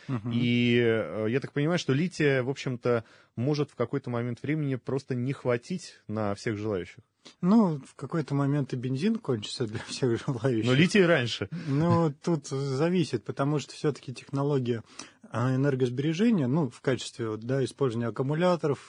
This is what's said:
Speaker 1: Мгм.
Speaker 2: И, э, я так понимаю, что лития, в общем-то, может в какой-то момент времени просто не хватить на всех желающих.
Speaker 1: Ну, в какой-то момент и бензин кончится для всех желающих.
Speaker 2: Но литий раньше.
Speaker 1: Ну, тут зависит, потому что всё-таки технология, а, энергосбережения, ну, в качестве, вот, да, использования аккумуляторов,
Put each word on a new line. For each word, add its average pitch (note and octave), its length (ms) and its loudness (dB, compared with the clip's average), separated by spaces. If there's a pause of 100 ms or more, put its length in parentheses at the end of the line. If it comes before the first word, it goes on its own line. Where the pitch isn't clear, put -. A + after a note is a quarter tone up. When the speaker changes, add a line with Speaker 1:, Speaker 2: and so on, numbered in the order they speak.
Speaker 1:
Мгм. B2 260 -4
Speaker 2:
И, A#2+ 460 4
э, A2 500 2
я B2+ 120 0
так - 100 -10
понимаю, D#3 280 0
что - 140 0
лития, C#3+ 500 2
в B2 60 -4
общем-то, B2 540 0 (320)
может C#3+ 360 0
в - 40 -20
какой-то C3 340 -4
момент A#2+ 340 -4
времени C#3+ 320 -2
просто C3 400 -6
не B2 180 -2
хватить - 760 -4
на G#2+ 280 -2
всех G#2+ 220 -4
желающих. G#2 420 -4 (420)
Speaker 1:
Ну, F3+ 440 4
в - 100 -20
какой-то C#3+ 400 -6
момент C#3 360 0
и C3+ 60 -6
бензин C3+ 400 -2
кончится A#2 500 -4
для G#2+ 200 -8
всех - 380 0
желающих. A#2 400 0
Speaker 2:
Но B2 80 4
литий F3+ 320 6
раньше. B2 440 2 (180)
Speaker 1:
Ну, D#3+ 460 2 (100)
тут E3 240 0
зависит, C#3 760 0
потому C#3+ 340 0
что - 140 -12
всё-таки C#3+ 400 -4
технология, C3+ 680 -2 (480)
а, B2 240 0
энергосбережения, C#3 960 2
ну, C#3 220 2
в - 100 -20
качестве, A#2+ 520 -2
вот, G#2+ 100 -6
да, C3 240 -2
использования A#2+ 420 -2
аккумуляторов, D3+ 800 0